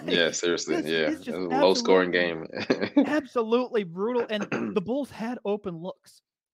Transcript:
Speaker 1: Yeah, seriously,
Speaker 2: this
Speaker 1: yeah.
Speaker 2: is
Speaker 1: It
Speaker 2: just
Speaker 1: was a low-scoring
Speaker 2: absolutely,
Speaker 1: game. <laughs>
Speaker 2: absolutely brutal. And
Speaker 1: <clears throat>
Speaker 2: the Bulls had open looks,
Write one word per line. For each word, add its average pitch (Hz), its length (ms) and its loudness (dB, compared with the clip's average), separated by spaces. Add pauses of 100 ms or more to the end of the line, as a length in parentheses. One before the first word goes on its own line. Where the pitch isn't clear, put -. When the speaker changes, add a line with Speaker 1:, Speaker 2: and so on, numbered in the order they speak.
Speaker 1:
Yeah, 85 260 4
seriously, 82 500 0
Speaker 2:
this 73 40 -4
Speaker 1:
yeah. 80 240 2
Speaker 2:
is - 100 -4
Speaker 1:
It - 60 -18
Speaker 2:
just 143 120 -6
Speaker 1:
was 92 100 -4
a - 20 -4
low-scoring 90 680 4
Speaker 2:
absolutely, 87 800 -2
Speaker 1:
game. 277 100 6
<laughs> - 0 -
Speaker 2:
absolutely 240 760 0
brutal. 202 460 -2
And 208 200 -4
Speaker 1:
<clears throat> 233 240 -4
Speaker 2:
the 196 80 2
Bulls 240 300 -4
had 226 320 -8
open 202 340 -4
looks, - 440 -14 (320)